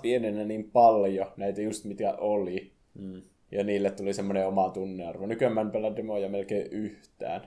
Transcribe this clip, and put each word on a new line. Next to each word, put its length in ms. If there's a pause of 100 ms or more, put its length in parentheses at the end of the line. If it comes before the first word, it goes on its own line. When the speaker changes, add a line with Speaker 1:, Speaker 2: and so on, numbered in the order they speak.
Speaker 1:
pienenä 420
niin 260
paljon, 560 (100)
näitä 260
just 220
mitä 320
oli. 560 (220)
Speaker 2:
Mm. 280 (280)
Speaker 1:
Ja 140
niille 260
tuli 240
semmoinen 320
oma 240
tunnearvo. 560
Nykyään 280
mä 60
en 100
pelaa 260
demoja 320
melkein 420
yhtään. 760